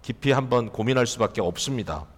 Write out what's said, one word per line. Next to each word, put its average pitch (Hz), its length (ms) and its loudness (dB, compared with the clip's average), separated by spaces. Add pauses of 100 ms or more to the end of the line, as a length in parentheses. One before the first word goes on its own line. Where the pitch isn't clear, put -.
깊이 139 220 -2
한번 123 400 2
고민할 120 380 2
수밖에 110 340 0
없습니다. 87 640 -4 (120)